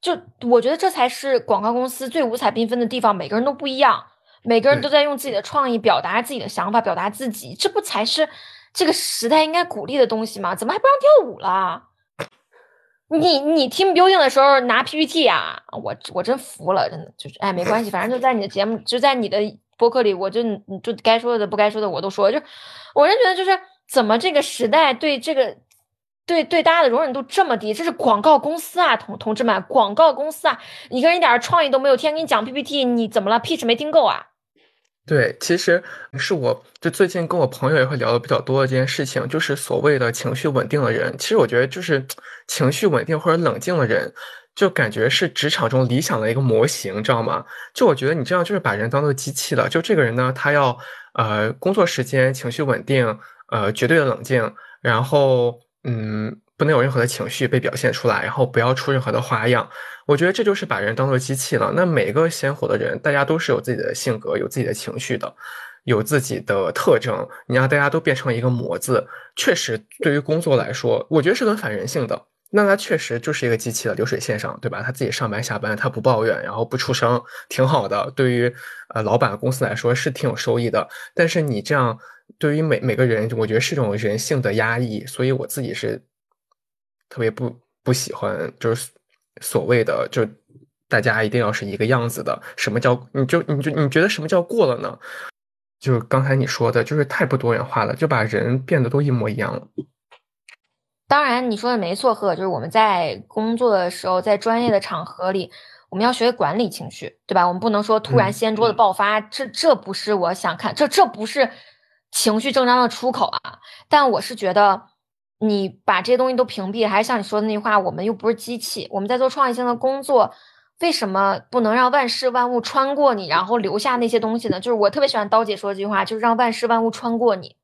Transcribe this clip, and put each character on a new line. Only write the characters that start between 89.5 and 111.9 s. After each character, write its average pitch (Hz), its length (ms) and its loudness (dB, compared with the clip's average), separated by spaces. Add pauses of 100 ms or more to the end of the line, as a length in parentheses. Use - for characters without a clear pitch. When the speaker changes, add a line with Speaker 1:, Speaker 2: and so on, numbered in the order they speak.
Speaker 2:
谓 117 180 4
的， 62 300 -2
就 110 160 -2 (640)
大 113 100 2
家 110 240 0
一 107 40 0
定 120 120 0
要 107 100 0
是 - 140 -6
一 101 100 -8
个 107 120 -2
样 120 200 2
子 120 160 -6
的。 - 180 -4 (140)
什 - 160 -4
么 110 80 -2
叫， 123 340 0
你 139 120 0
就， 165 200 0
你 139 180 -2
就， 147 80 -2
你 147 180 0
觉 135 140 2
得 190 60 4
什 208 120 -4
么 156 80 -8
叫 180 140 2
过 190 240 0
了 123 100 0
呢？ 101 220 -10 (840)
就 131 140 0
是 117 60 0
刚 131 220 0
才 135 140 0
你 135 100 0
说 117 240 -2
的， 117 140 0
就 143 100 -6
是 151 120 0
太 - 180 -2
不 131 100 -2
多 120 200 0
元 123 100 -2
化 117 200 -2
了， 107 100 -4
就 160 120 -2
把 127 160 0
人 110 400 -2
变 139 200 0
得 117 80 0
都 139 100 0
一 143 100 0
模 117 160 0
一 104 100 -6
样 - 180 -4
了。 - 80 -10 (1500)
Speaker 1:
当 294 160 4
然 247 260 0
你 208 60 -2
说 233 140 -4
的 247 60 0
没 185 180 -2
错， 226 200 0
贺， 202 200 -2
就 165 80 -6
是 190 40 -2
我 170 120 -4
们 139 120 -8
在 180 560 0
工 220 300 -4
作 233 180 2
的 180 160 0
时 - 160 -10
候， 185 160 0
在 202 160 2
专 226 240 0
业 240 80 0
的 202 80 2
场 170 260 -6
合 185 280 -6
里， 190 180 -4 (400)
我 180 60 -8
们 208 80 0
要 247 80 4
学 233 140 0
会 247 60 2
管 190 260 -2
理 220 120 -2
情 - 200 -14
绪， - 360 -14
对 - 80 -4
吧？ 180 120 4
我 180 60 0
们 180 80 -6
不 226 100 -2
能 208 120 0
说 220 180 2
突 214 160 0
然 202 160 2
掀 220 220 -2
桌 226 140 2
子 214 40 0
爆 202 200 4
发， 208 260 0
Speaker 2:
嗯。 214 120 -8
Speaker 1:
这， 269 180 -8
这 320 260 2
不 - 180 -8
是 208 220 -2
我 180 200 0
想 170 220 -4
看， - 180 -6
这， 294 140 2
这 370 160 4
不 214 220 -6
是 254 240 0 (600)